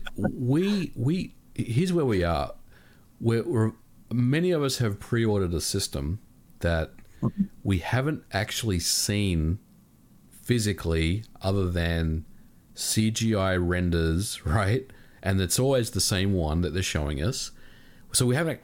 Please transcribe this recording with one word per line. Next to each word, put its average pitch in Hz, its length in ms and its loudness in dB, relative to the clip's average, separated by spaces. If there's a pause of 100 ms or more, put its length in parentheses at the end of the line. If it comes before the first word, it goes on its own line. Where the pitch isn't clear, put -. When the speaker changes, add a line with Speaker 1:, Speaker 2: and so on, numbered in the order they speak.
(180)
Speaker 1:
we, 160 800 0
we, 160 400 -2 (180)
here's 151 400 0
where 165 120 2
we 98 180 2
are. 78 300 0 (640)
We're, 117 240 0
we're, 113 280 2 (400)
many 135 400 2
of 151 120 2
us 135 160 -2
have 107 200 0
pre-ordered 104 540 2
a 76 80 0
system 80 580 -4 (400)
that 82 320 0 (300)
Speaker 2:
Mm-hmm. 196 220 0 (180)
Speaker 1:
we 98 160 2
haven't 135 540 -2
actually 104 480 -2
seen 92 800 0 (800)
physically, 98 840 0 (160)
other 98 300 0
than 82 560 0 (560)
C 110 300 0
G 113 240 0
I 95 200 2
renders, 87 840 0
<laughs> - 40 -20
right? 101 440 0 (340)
And 95 160 0
it's 92 200 0
always 127 320 2
the 92 100 -2
same 98 320 2
one 82 280 2
that 78 120 0
they're 92 80 0
showing 76 400 -2
us. 123 300 -4 (600)
So - 140 2
we 180 100 2
haven't, 160 280 -2